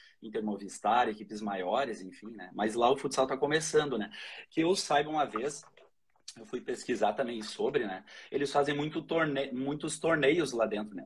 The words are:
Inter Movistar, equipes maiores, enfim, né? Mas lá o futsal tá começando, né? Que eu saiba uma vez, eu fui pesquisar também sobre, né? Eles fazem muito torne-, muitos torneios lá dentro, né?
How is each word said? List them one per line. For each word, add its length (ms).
Inter 220
Movistar, 680
equipes 320
maiores, 600
enfim, 340
né? 180
Mas 220
lá 160
o 60
futsal 280
tá 100
começando, 640
né? 140
Que 100
eu 140
saiba 340
uma 160
vez, 400
eu 80
fui 160
pesquisar 520
também 280
sobre, 440
né? 180
Eles 200
fazem 240
muito 260
torne-, 500
muitos 480
torneios 540
lá 140
dentro, 280
né? 100